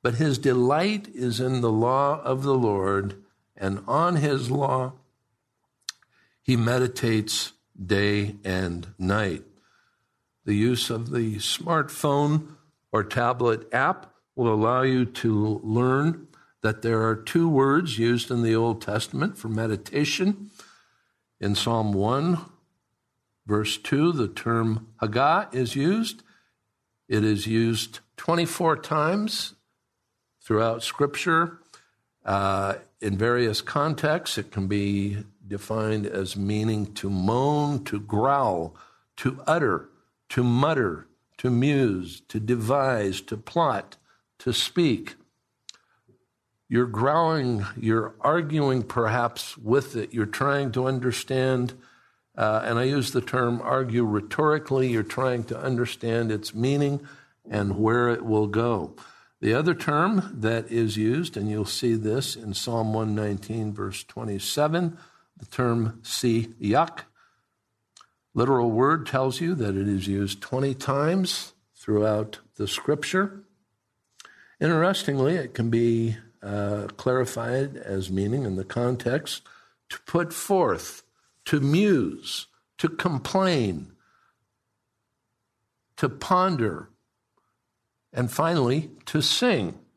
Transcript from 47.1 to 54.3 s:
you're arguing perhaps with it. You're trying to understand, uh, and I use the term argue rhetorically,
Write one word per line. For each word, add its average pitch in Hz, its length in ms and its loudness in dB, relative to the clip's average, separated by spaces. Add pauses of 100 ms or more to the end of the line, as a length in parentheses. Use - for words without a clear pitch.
you're 110 400 0
arguing 147 600 2
perhaps 120 760 -2
with 127 400 0
it. 107 160 -6
You're 107 140 -2
trying 139 460 -2
to 127 140 0
understand, 127 880 0 (600)
uh, 110 280 0
and 117 140 0
I 123 40 2
use 131 300 0
the 123 100 0
term 120 400 0
argue 120 420 0
rhetorically, 135 840 0